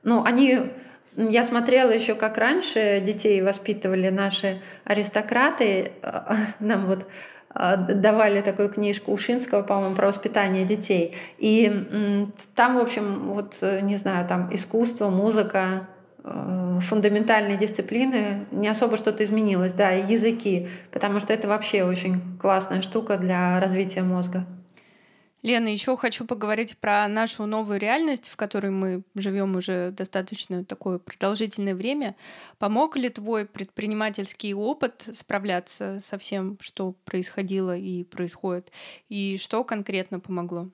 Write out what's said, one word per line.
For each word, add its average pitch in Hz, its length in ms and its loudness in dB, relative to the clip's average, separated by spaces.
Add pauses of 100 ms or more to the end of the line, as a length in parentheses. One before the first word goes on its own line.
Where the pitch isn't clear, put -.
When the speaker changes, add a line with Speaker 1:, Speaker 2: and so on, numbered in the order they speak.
Speaker 1:
Ну, 226 220 4
они, 254 340 6 (580)
я 226 280 4
смотрела 247 480 4
еще, 226 240 2
как 220 200 0
раньше 220 640 2
детей 208 420 2
воспитывали 196 680 0
наши 190 520 0 (240)
аристократы. 214 1080 0 (100)
<laughs> - 560 -2
Нам 208 280 0
вот, 190 200 -2 (440)
а, 185 260 2
д-, 185 180 0
давали 208 460 6
такую 202 300 0
книжку 208 420 -2
Ушинского, 208 500 0
по-моему, 196 320 0
про 196 140 4
воспитание 196 560 2
детей. 190 500 2 (240)
И, 220 280 6
м, 202 680 0 (240)
там, 254 200 4
в 247 40 4
общем, 208 520 -2
вот, 202 300 -6
э, 190 200 0
не 202 160 0
знаю, 185 280 0
там 180 260 0
искусство, 220 580 0
музыка, 190 760 2 (380)
э, 180 580 -2
фундаментальные 208 720 2
дисциплины, 208 960 -2
не 202 160 -2
особо 220 300 2
что-то 214 260 0
изменилось, 202 520 2
да, 190 200 6
и 190 180 2
языки, 220 540 2 (260)
потому 202 280 0
что 202 120 -2
это 220 140 0
вообще 208 380 2
очень 180 360 0 (200)
классная 190 420 2
штука 220 340 -2
для 180 440 2
развития 190 420 0
мозга. 180 420 -2 (1000)
Speaker 2:
Лена, 233 260 0
еще 214 280 0
хочу 240 280 -4
поговорить 214 540 -4
про 208 280 2
нашу 220 400 -2
новую 214 320 -2
реальность, 262 520 -2
в - 60 -20
которой 202 360 -4
мы 190 320 -2 (100)
живем 196 420 -2
уже 180 360 -4
достаточно 190 720 -6
такое 190 340 -6
продолжительное 202 800 -4
время. 233 400 -6 (420)
Помог 240 380 0
ли 262 140 -2
твой 214 340 -4
предпринимательский 208 1120 -6
опыт 233 580 -4
справляться 196 880 -6
со - 180 -12
всем, 196 420 -6
что 185 340 -8 (100)
происходило 185 720 -4
и 185 260 -6
происходит? 180 680 -8 (360)
И 196 280 -4
что 220 260 -4
конкретно 196 560 -6
помогло? 175 540 -8